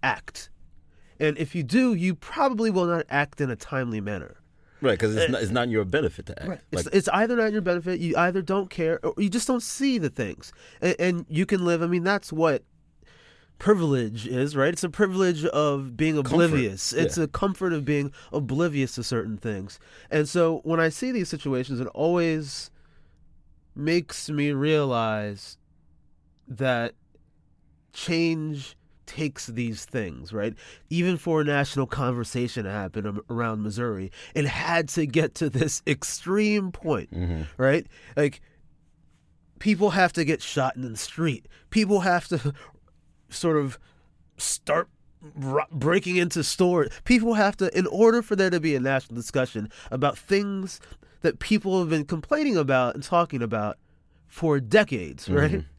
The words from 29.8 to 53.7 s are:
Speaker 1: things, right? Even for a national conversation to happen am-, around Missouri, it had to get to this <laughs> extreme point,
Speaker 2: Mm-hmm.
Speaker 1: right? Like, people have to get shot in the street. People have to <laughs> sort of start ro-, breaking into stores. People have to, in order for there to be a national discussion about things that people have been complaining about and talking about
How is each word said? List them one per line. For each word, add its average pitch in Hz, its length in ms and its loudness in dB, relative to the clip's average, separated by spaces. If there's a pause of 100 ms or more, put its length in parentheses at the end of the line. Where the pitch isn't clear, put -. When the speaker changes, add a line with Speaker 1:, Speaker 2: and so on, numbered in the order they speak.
Speaker 1:
things, 87 480 -8
right? 110 220 -4 (340)
Even 175 300 0
for 156 240 0
a - 20 2
national 139 420 0
conversation 120 800 -2
to 95 60 -6
happen 101 360 -6
am-, 104 220 -6
around 113 340 -4
Missouri, 104 480 -4 (240)
it 143 120 0
had 151 440 0
to 160 160 0
get 151 300 0
to 156 140 0
this 147 340 0
<laughs> - 20 -2
extreme 190 840 0
point, 135 400 -2
Speaker 2:
Mm-hmm. 85 300 -2 (200)
Speaker 1:
right? 143 240 4 (300)
Like, 147 240 0 (1160)
people 202 320 2
have 180 240 4
to 165 100 2
get 151 180 0
shot 131 340 -2
in 127 140 -8
the 110 60 -8
street. 151 500 -4 (240)
People 208 300 2
have 175 280 0
to 143 260 -2 (380)
<laughs> - 360 -20
sort 165 300 0
of 139 200 -2 (600)
start - 500 -2 (480)
ro-, 139 340 -2
breaking 165 460 2
into 175 260 0
stores. 175 460 2 (160)
People 233 300 4
have 202 240 4
to, 190 180 0
in 185 120 2
order 226 340 6
for 214 140 -2
there 190 140 4
to 175 100 2
be 151 140 0
a 131 60 2
national 131 360 -2
discussion 120 540 -2 (200)
about 135 260 0
things 196 640 -2 (400)
that - 180 2
people 196 400 2
have 175 120 0
been 156 160 2
complaining 254 500 0
about 131 380 2
and 139 100 -10
talking 170 380 0
about 107 360 -4 (480)